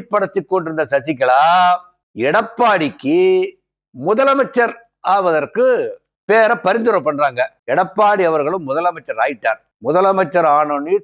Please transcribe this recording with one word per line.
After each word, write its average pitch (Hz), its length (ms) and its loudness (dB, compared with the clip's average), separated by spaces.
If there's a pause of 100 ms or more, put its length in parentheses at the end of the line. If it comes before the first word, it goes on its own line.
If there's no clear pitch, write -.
(120)
படைச்சு 202 320 -2
கொண்டிருந்த 160 480 -4
சசிகலா 135 520 0 (720)
எடப்பாடிக்கு 170 1040 0 (760)
முதலமைச்சர் 240 800 0 (400)
ஆவதற்கு 180 520 0 (640)
பேரை 220 260 4 (100)
பரிந்துரை 220 360 0
பண்றாங்க. 139 400 -2 (300)
எடப்பாடி 190 580 0
அவர்களும் 156 380 -2
முதலமைச்சர் 147 560 -4
ஆயிட்டார். 120 360 -4 (260)
முதலமைச்சர் 175 640 0
ஆனோன்னு 147 540 0